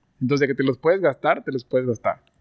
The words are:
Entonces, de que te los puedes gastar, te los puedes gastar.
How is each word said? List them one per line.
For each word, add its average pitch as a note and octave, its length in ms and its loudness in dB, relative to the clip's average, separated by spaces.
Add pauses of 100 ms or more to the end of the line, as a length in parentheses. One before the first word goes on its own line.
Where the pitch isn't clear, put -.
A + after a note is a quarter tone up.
(200)
Entonces, C3+ 200 0
de C#3+ 80 4
que C3+ 60 -2
te C3+ 100 -4
los C3 120 0
puedes F#3 240 2
gastar, D#3 420 0
te C#3 100 -10
los B2+ 120 -8
puedes B2+ 220 -2
gastar. G#2+ 340 -4 (200)